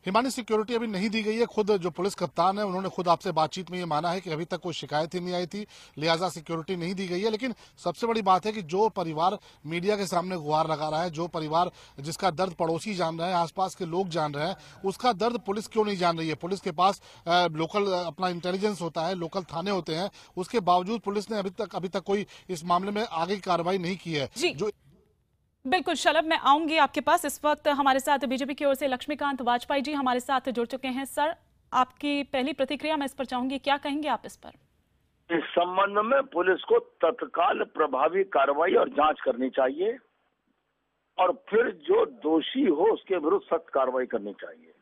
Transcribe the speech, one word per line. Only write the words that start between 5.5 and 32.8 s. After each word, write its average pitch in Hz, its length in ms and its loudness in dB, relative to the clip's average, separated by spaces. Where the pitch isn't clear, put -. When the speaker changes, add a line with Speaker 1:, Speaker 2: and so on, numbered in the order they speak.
Speaker 1:
लिहाजा 165 300 2
सिक्योरिटी 165 480 -6
नहीं 175 180 -4
दी 190 120 -6
गई 175 140 -2
है। 220 100 0
लेकिन 214 240 -4
सबसे 175 300 -4
बड़ी 226 160 0
बात 185 240 4
है 214 60 -2
कि 214 100 -6
जो 190 260 0
परिवार 170 500 -2
मीडिया 175 300 0
के 202 100 -4
सामने 180 300 -2
गुहार 156 320 0
लगा 156 200 -2
रहा 156 140 0
है, 180 80 -2
जो 165 180 -6
परिवार 165 420 0
जिसका 165 300 -2
दर्द 175 220 -2
पड़ोसी 165 420 -2
जान 165 240 -2
रहे 170 100 -2
हैं, 185 60 -2
आसपास 180 400 -2
के 180 120 -6
लोग 180 220 -2
जान 156 260 -2
रहे 151 140 -2
हैं, 190 80 -4
उसका 226 280 0
दर्द 220 280 0
पुलिस 202 260 -6
क्यों 220 180 2
नहीं 202 120 0
जान 170 220 2
रही 160 100 -2
है? 151 60 -2
पुलिस 180 260 -6
के 190 100 -4
पास, 180 320 2
अ, 175 200 4
लोकल, 160 380 0
अ, 180 220 0
अपना 180 220 -2
intelligence 180 540 -2
होता 165 200 -2
है, 185 120 -2
लोकल 175 280 -4
थाने 165 280 -4
होते 175 240 -2
हैं, 180 160 -2
उसके 185 240 -2
बावजूद 180 400 2
पुलिस 202 300 -4
ने 220 80 -2
अभी 196 120 -4
तक, 202 240 -8
अभी 185 140 -4
तक 190 120 -2
कोई 202 260 0
इस 170 160 -8
मामले 180 260 2
में 208 220 -2
आगे 170 220 -2
की 196 60 -6
कार्रवाई 180 380 0
नहीं 180 180 -2
की 165 160 -8
है। 143 240 -2
Speaker 2:
जी। 311 140 0
Speaker 1:
जो 202 200 -4
Speaker 2:
बिल्कुल 320 280 0
शलभ, 311 300 2
मैं 320 140 0
आऊंगी 302 380 4
आपके 294 240 4
पास। 302 240 2
इस 277 200 -6
वक्त 302 240 2
हमारे 277 320 4
साथ 277 180 2
बीजेपी 262 360 -2
की 294 100 -4
ओर 277 100 4
से 277 140 -2
लक्ष्मीकांत 269 540 -4
वाजपेयी 247 400 0
जी 294 100 -4
हमारे 254 280 0
साथ 262 280 0
जुड़ 233 180 -2
चुके 262 220 -8
हैं। 262 160 -4
सर, 302 320 -2
आपकी 285 500 0
पहली 269 300 -2
प्रतिक्रिया 294 440 -2